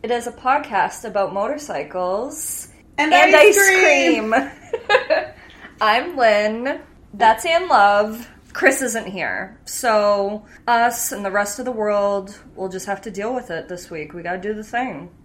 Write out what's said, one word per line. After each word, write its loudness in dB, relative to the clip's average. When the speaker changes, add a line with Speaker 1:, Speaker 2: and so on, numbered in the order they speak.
Speaker 1:
It -8
is -2
a -8
podcast -2
about -2
motorcycles -6
Speaker 2:
And 2
Speaker 1:
and 6
Speaker 2:
ice 8
Speaker 1:
ice 6
Speaker 2:
cream. 4
Speaker 1:
cream. 0
<laughs> -6
I'm 2
Lynn. 2
That's 4
Ann 0
Love. 4
Chris 2
isn't -4
here. -8
So 0
us 0
and -10
the -4
rest -4
of -8
the -4
world -2
will -8
just -10
have -6
to -12
deal -6
with -8
it -8
this -14
week. -12
We -14
gotta -6
do -6
the -10
thing. -8